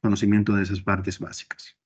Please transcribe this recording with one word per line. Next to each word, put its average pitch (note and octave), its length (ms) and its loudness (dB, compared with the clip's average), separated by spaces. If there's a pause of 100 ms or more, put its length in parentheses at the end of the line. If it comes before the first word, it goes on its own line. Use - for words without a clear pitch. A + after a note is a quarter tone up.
conocimiento G#2 520 4
de G2 100 2
esas F#2+ 180 -4
partes F#2+ 380 -2
básicas. - 680 -14